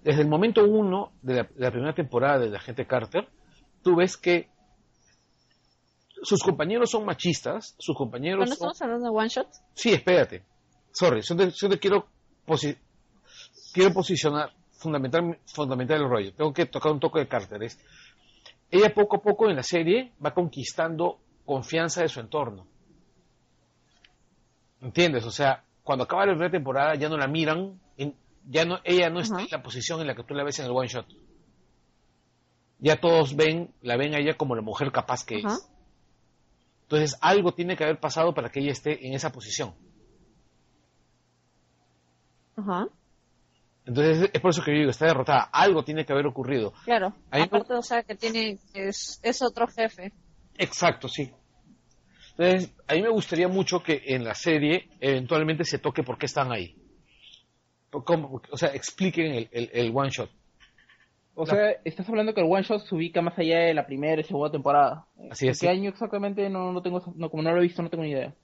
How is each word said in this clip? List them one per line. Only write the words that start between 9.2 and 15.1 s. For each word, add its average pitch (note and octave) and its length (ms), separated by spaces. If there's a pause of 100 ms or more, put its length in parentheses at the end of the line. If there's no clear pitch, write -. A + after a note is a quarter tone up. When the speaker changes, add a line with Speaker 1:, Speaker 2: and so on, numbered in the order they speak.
Speaker 2:
shot? - 180 (260)
Speaker 1:
Sí, A#3 180
espérate. D3+ 520 (480)
Sorry, B2 300
yo F3 140
te, F3+ 140
yo G3 180
te G3 100
quiero G3 280 (400)
posi-, D3+ 300 (960)
quiero F#3 220
posicionar, D3+ 580 (200)
fundamentar, D3+ 500 (240)